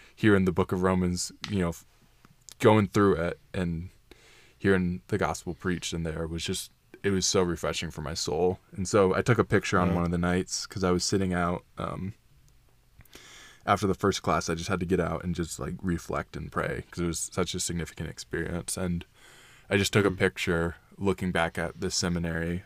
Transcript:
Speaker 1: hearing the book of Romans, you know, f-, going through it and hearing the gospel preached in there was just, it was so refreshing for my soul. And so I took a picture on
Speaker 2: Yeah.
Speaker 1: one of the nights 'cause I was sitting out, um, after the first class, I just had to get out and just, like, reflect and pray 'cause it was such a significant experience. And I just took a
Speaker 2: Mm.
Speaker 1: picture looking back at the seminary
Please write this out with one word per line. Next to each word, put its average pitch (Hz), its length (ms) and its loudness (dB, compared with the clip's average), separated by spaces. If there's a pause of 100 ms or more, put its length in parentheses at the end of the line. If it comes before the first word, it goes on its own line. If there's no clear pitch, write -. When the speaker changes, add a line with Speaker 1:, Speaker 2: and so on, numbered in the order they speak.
(140)
Speaker 1:
hearing 101 300 6
the 92 80 4
book 92 200 0
of 92 100 0
Romans, 90 500 2 (160)
you 101 120 0
know, 87 100 0
f-, - 140 -10 (720)
going 107 300 6
through 101 260 4
it 85 240 -2 (140)
and 87 360 -4 (680)
hearing 92 500 2
the 107 100 0
gospel 82 360 -2
preached - 380 -4
in 85 100 -4
there 82 240 -4
was 82 180 -6
just, - 260 -6 (320)
it 101 80 0
was 95 160 0
so 95 160 2
refreshing 82 480 -2
for 78 120 -10
my 73 120 -6
soul. 87 440 0 (180)
And 95 120 -4
so 95 260 4
I 98 80 2
took 120 160 2
a 101 60 4
picture 98 340 0
on 90 100 4
Speaker 2:
Yeah. 85 60 2
Speaker 1:
one 87 100 2
of 85 60 0
the 87 80 0
nights 90 480 0
'cause - 180 -10
I 90 60 4
was 90 140 2
sitting 95 300 0
out, 87 300 -2 (140)
um, 90 360 -6 (1500)
after 104 200 4
the 95 80 2
first - 280 0
class, 82 280 0
I 85 40 -2
just 85 140 -6
had 92 120 0
to 90 60 -4
get 90 140 2
out 82 240 -4
and 87 100 -2
just, 82 240 -6
like, 73 240 -6
reflect 82 540 -4
and 76 160 -10
pray - 380 -4
'cause - 120 -6
it 87 40 0
was 82 260 -6
such 92 220 -2
a 90 60 -6
significant 85 500 -6
experience. 85 640 -6
And 87 280 -4 (640)
I 104 80 2
just 98 140 0
took 104 120 6
a 101 60 4
Speaker 2:
Mm. 92 80 -2
Speaker 1:
picture 85 580 0 (220)
looking 95 340 0
back 82 260 0
at 82 220 -6
the 90 100 -4
seminary 85 760 -2